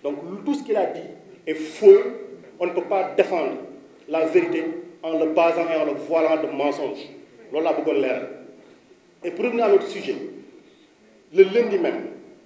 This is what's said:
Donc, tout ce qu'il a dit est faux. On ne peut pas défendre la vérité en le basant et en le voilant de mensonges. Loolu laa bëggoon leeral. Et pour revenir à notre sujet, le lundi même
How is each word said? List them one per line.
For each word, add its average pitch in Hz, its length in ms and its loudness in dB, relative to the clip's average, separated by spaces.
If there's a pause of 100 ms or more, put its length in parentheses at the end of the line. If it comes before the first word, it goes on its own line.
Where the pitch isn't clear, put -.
Donc, 143 120 -4 (300)
tout 285 80 -2
ce - 100 -6
qu'il 214 140 -2
a 185 80 0
dit - 160 -8 (460)
est 156 80 -2
faux. 196 440 8 (600)
On 180 80 0
ne 180 40 -2
peut 175 120 -2
pas 185 340 -2
défendre 175 400 0 (500)
la 160 200 0
vérité 165 360 0 (380)
en 160 180 -4
le 156 140 0
basant 170 360 2
et 160 60 -2
en 156 100 0
le 143 80 -2
voilant 160 480 0
de 147 60 -4
mensonges. 143 640 -4 (420)
Loolu 151 140 -2
laa 165 80 0
bëggoon 156 260 -2
leeral. 127 300 -4 (960)
Et 175 60 -6
pour 175 140 -6
revenir 233 200 0
à 202 40 2
notre 202 180 4
sujet, 165 280 -6 (1160)
le 190 100 8
lundi 202 360 2
même 147 300 -2 (360)